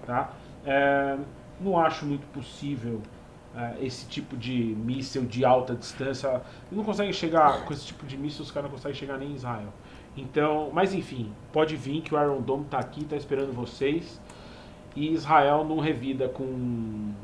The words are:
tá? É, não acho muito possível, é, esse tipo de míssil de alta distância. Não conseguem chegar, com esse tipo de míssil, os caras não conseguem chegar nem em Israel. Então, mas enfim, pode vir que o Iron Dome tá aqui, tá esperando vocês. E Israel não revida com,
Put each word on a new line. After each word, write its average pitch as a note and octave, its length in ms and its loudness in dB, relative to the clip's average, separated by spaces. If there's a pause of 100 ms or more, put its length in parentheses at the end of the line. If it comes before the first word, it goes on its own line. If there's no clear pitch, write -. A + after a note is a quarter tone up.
tá? B2 240 -2 (360)
É, C#3 520 4 (420)
não F#3 200 2
acho D#3+ 260 2
muito C#3+ 220 -2
possível, A#2+ 720 -6 (540)
é, A#2+ 300 -6
esse - 220 -8
tipo - 300 -8
de B2 160 -4
míssil A#2+ 720 -2
de A2 180 0
alta B2+ 320 6
distância. C3 680 -2 (300)
Não G#3 120 -2
conseguem G3+ 300 0
chegar, D#3+ 520 6
com D3+ 80 -6
esse - 140 -8
tipo - 180 -12
de C3+ 120 -8
míssil, D3 260 -4
os C3 80 -12
caras C#3+ 180 -4
não C3 80 -10
conseguem C#3 200 -6
chegar C#3 200 -6
nem C#3 140 -6
em C#3+ 40 -6
Israel. A#2 340 -6 (460)
Então, D3+ 580 2
mas F#3+ 200 4
enfim, B2 380 -4 (220)
pode D#3 220 4
vir C#3 260 -2
que D#3 120 -4
o D3 80 6
Iron C#3+ 200 2
Dome C#3 280 0
tá C#3 100 -2
aqui, C#3+ 260 -6
tá D3+ 100 -4
esperando C#3 380 -2
vocês. C#3 640 -2 (760)
E D#3 200 0
Israel D3 500 8
não D#3 160 0
revida C3+ 480 0
com, A#2+ 840 -4 (120)